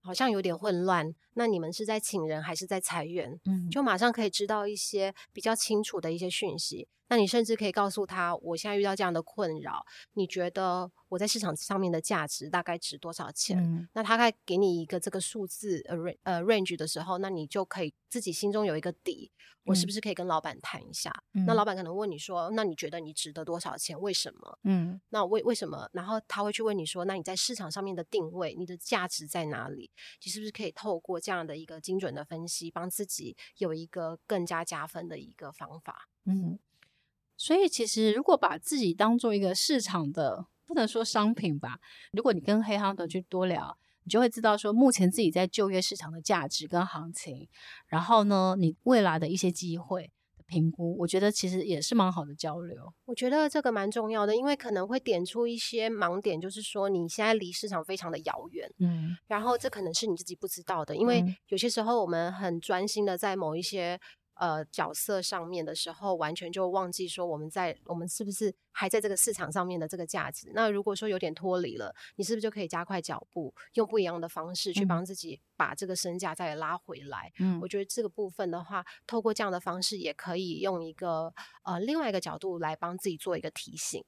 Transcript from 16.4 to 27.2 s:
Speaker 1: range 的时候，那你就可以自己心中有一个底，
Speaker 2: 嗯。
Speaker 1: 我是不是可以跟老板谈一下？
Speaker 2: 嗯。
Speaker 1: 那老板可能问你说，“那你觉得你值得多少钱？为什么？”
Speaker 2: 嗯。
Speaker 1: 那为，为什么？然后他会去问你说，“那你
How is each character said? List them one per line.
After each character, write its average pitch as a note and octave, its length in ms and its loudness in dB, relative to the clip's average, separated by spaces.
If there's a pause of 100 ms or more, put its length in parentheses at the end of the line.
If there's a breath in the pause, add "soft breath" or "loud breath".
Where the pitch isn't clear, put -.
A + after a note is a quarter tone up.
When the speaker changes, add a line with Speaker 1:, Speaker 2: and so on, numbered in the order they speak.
Speaker 1:
range F#3+ 320 4
的 D#3+ 140 -4
时 D#3+ 140 -4
候， F3+ 160 -2
那 G3 100 -2
你 E3 180 -4
就 G3 200 -2
可 F#3 180 -4
以 D3+ 80 -4 (160)
自 B3 100 -6
己 F#3+ 140 -4
心 G3+ 180 0
中 G#3 140 2
有 D#3 140 2
一 - 20 -2
个 F3 100 -2
底， - 440 -8
Speaker 2:
嗯。 - 40 -20 (280 soft breath)
Speaker 1:
我 F#3+ 80 6
是 F3+ 100 4
不 G3 80 -4
是 G#3+ 80 -4
可 G#3+ 80 -6
以 G3 60 -2
跟 F3+ 120 -4
老 D#3+ 140 2
板 D3+ 220 -8
谈 - 200 -8
一 - 80 -18
下？ - 220 -6 (220)
Speaker 2:
嗯。 F#3 100 4
Speaker 1:
那 A3+ 80 6
老 G#3+ 140 6
板 F#3+ 100 0
可 F#3+ 60 -6
能 E3+ 120 -6
问 G#3 160 -2
你 D3+ 60 -6
说 F3 400 -2
，“那 A3 80 2
你 E3+ 100 0
觉 D#3+ 140 -6
得 E3 100 -6
你 D#3 140 -10
值 D3+ 180 -6
得 D#3 140 -8
多 E3+ 160 -4
少 D3 160 -8
钱？ D#3 240 -6
为 G3 100 0
什 - 220 -2
么？” - 320 -20
Speaker 2:
嗯。 F#3 340 4 (120)
Speaker 1:
那 G#3+ 120 2
为， G3 200 2
为 A#3+ 120 2
什 F#3 140 -4
么？ D3 240 -8
然 F#3 140 -8
后 A3 200 -2
他 G3+ 160 -4
会 G#3 80 0
去 G#3+ 120 -4
问 G#3 120 2
你 E3 120 -2
说 F3 180 -4
，“那 G3 80 0
你 F#3 100 -6